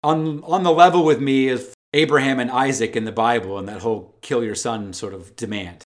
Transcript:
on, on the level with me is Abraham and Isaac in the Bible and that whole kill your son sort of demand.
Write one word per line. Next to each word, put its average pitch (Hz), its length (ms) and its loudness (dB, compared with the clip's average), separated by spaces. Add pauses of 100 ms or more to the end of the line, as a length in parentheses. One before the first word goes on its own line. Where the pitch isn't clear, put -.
on, 156 420 -2
on 185 180 0
the 170 100 4
level 170 320 8
with 147 160 4
me 135 280 2
is 127 260 -6 (200)
Abraham 135 440 2
and 123 120 -4
Isaac 123 440 -2
in 110 120 -4
the 107 60 -8
Bible 113 460 0
and 98 80 -10
that 101 140 -12
whole 104 400 -6
kill 120 240 -2
your 104 100 -6
son 107 380 -6
sort 98 220 -12
of 92 200 -18
demand. 98 560 -10